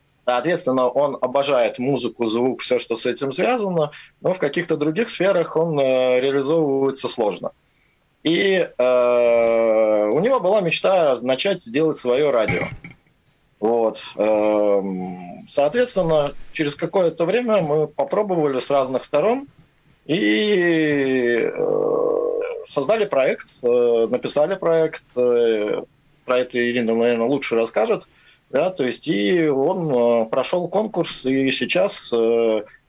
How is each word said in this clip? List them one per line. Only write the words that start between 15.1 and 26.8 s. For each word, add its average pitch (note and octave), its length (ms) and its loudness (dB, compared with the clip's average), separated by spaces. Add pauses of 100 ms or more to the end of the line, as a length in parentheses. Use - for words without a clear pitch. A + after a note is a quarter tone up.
соответственно, D#3 840 0 (200)
через D3 220 -4
какое-то E3+ 500 0
время A3 360 2
мы D3+ 260 0
попробовали D3+ 720 0
с - 100 -6
разных C3 340 0
сторон A3+ 440 0 (580)
и, D#3+ 1500 2
э, G1+ 840 0 (280)
создали G3+ 380 0
проект, C#3+ 420 0 (160)
э, A#2+ 460 2
написали D3 460 -2
проект, E3 480 0 (120)
э, A#2 640 2 (440)
про B2+ 140 2
это B2 180 -4 (120)
Ирина, A#2 260 0